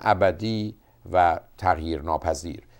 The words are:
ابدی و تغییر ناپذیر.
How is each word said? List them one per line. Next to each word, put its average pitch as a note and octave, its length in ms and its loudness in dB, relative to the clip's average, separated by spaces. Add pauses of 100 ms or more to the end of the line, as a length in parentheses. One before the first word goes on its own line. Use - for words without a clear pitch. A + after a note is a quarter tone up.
ابدی G#2+ 760 0 (340)
و F2 280 4 (180)
تغییر D#2+ 440 0
ناپذیر. D#2+ 640 -4 (120)